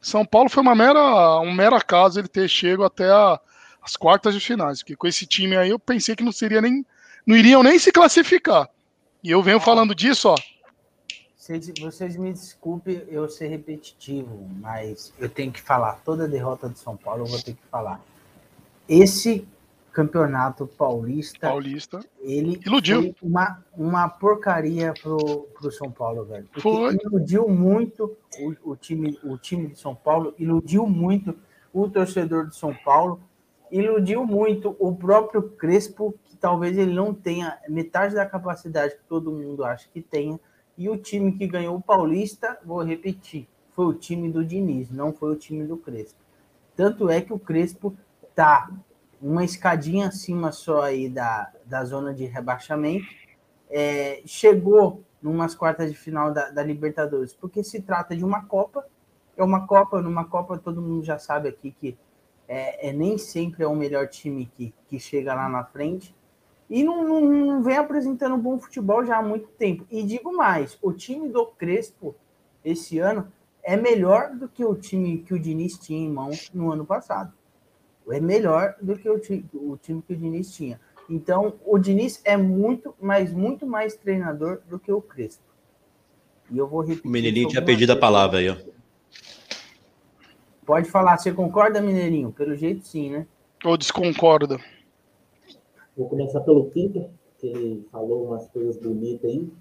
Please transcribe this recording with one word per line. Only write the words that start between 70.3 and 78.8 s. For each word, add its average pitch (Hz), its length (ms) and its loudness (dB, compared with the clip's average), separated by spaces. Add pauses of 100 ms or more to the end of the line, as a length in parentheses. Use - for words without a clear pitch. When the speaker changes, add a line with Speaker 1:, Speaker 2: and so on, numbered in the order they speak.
Speaker 2:
mais, 185 460 0
o 190 100 -2
time 277 380 -10
do 233 160 0
Crespo, 180 680 -6 (520)
esse 165 340 -6
ano, 196 320 -2 (320)
é 180 140 -2
melhor 233 580 2
do 247 140 -14
que 240 160 -6
o 208 100 0
time 175 440 -4
que 175 140 -8
o 180 60 -2
Diniz 160 380 -6
tinha 160 280 -8
em 151 60 -6
mãos 143 420 -10
no 165 180 -4
ano 151 140 -6
passado. 196 460 -6 (800)
É 131 100 -4
melhor 180 640 0